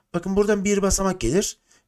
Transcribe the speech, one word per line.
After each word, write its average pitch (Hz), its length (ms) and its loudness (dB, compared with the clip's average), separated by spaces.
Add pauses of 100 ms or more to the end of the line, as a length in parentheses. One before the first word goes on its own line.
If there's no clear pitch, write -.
(140)
Bakın 185 220 -4
buradan 208 280 2
bir 196 180 0
basamak 190 380 0
gelir. 156 380 -2 (280)